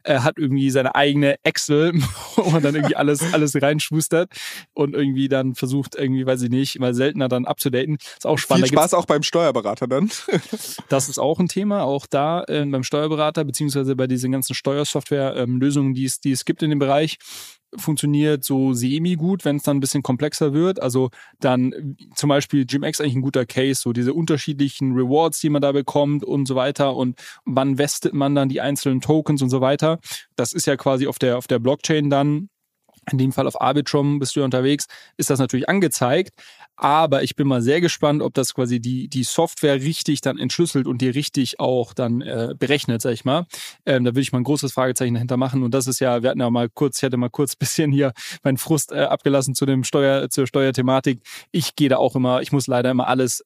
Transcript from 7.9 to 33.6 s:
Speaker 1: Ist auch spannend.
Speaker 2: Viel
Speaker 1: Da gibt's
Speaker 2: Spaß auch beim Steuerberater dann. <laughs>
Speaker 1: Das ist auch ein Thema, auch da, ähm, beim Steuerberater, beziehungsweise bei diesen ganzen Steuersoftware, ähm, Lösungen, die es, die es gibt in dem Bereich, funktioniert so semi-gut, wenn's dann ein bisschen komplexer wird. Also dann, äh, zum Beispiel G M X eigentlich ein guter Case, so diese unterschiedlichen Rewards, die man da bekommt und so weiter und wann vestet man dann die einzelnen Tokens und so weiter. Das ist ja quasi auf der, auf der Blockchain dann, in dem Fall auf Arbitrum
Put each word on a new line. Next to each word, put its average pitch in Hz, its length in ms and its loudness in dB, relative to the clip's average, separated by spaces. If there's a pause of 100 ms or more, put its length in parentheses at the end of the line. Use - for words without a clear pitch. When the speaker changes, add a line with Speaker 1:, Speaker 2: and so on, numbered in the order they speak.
Speaker 1:
Ist - 280 -14
auch 151 140 2
spannend. 131 280 2
Speaker 2:
Viel 139 100 2
Speaker 1:
Da 156 60 6
gibt's 175 100 2
Speaker 2:
Spaß - 20 0
auch 175 120 2
beim 151 180 2
Steuerberater 123 640 0
dann. 147 260 0
<laughs> - 720 -6
Speaker 1:
Das 143 200 0
ist 139 100 -8
auch 156 220 0
ein 180 80 0
Thema, 202 340 -2
auch 139 240 -2
da, 156 400 -2
ähm, 147 240 -2
beim 131 140 -2
Steuerberater, 151 600 -2
beziehungsweise 135 520 -2
bei 131 100 0
diesen 127 240 -2
ganzen 131 240 -4
Steuersoftware, 143 840 -2
ähm, 123 200 -2
Lösungen, 135 380 2
die 131 100 -2
es, 127 160 -4
die 139 120 0
es 127 120 -4
gibt - 180 -4
in 156 60 0
dem 147 100 0
Bereich, 143 380 2 (580)
funktioniert 147 680 0
so 135 300 0
semi-gut, 160 720 0
wenn's 147 160 0
dann 139 160 2
ein - 20 0
bisschen 139 220 -2
komplexer 147 500 0
wird. 175 300 0
Also 131 260 2 (320)
dann, 127 320 2
äh, - 100 -10 (320)
zum - 140 -2
Beispiel 143 380 2
G 131 100 -2
M 143 80 -2
X 151 160 -4
eigentlich 147 140 0
ein 131 80 0
guter 131 240 0
Case, 131 340 0
so 120 140 -2
diese 123 180 0
unterschiedlichen 143 800 -2
Rewards, 139 480 0
die 160 80 0
man 147 140 2
da 139 100 2
bekommt 143 520 0
und 139 220 -2
so 131 100 -2
weiter 139 380 0
und 127 240 -2 (280)
wann 135 320 0
vestet 143 340 0
man 143 220 0
dann 135 160 2
die 135 100 -4
einzelnen 135 400 -2
Tokens 151 400 2
und 131 80 2
so 131 140 2
weiter. 156 360 2 (380)
Das 123 160 -2
ist - 140 -2
ja 139 100 2
quasi 135 300 0
auf 131 120 -6
der, 123 200 2
auf 120 80 -8
der 127 120 2
Blockchain 143 520 2
dann, 147 400 0 (600)
in 135 60 0
dem 131 160 2
Fall 135 140 0
auf - 120 -4
Arbitrum 143 600 0